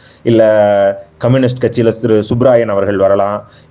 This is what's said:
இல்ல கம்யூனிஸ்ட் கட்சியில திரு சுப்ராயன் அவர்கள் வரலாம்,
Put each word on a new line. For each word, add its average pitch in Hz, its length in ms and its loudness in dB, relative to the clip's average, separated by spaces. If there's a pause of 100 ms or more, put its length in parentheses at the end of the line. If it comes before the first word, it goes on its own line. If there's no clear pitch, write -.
(240)
இல்ல 113 180 2 (760)
கம்யூனிஸ்ட் 127 480 -2
கட்சியில 113 340 -2
திரு 110 240 0
சுப்ராயன் 117 440 0
அவர்கள் 101 300 -2
வரலாம், 101 500 0 (240)